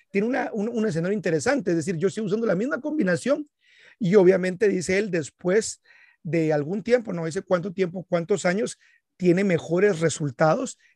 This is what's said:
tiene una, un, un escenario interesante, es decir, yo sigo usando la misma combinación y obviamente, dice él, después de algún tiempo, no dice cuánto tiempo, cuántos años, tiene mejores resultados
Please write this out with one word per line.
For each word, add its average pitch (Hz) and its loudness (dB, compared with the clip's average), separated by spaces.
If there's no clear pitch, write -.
tiene 202 0
una, 254 -2
un, 214 -4
un 226 -2
escenario 180 -2
interesante, 180 0
es 165 2
decir, 170 -2
yo 170 0
sigo 208 -4
usando 226 -2
la 196 2
misma 247 -2
combinación 285 -2
y 185 2
obviamente, 185 4
dice 185 0
él, 208 -2
después 180 -2
de 160 0
algún 156 -2
tiempo, 220 0
no 170 -4
dice 165 -6
cuánto 180 -2
tiempo, 180 -4
cuántos 170 -2
años, 190 -2
tiene 175 4
mejores 180 2
resultados 160 0